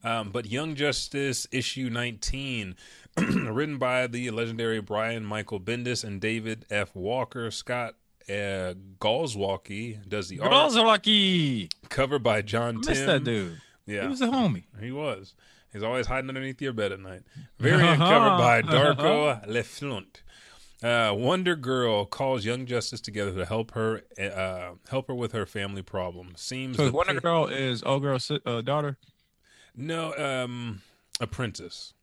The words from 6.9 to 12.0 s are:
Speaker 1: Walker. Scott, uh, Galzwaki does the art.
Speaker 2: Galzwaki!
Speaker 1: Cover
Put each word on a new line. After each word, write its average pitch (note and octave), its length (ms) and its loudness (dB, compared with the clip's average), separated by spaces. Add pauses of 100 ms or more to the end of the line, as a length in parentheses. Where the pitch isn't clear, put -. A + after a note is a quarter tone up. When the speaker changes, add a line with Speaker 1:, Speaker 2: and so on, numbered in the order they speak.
Speaker 1:
Walker. A2+ 580 -4
Scott, B2 440 -6 (320)
uh, G2 460 -4 (260)
Galzwaki G#2+ 1080 -2
does G2+ 180 -4
the D#3+ 140 -8
art. A#2 100 4
Speaker 2:
Galzwaki! G#3 1200 4 (160)
Speaker 1:
Cover C3+ 320 0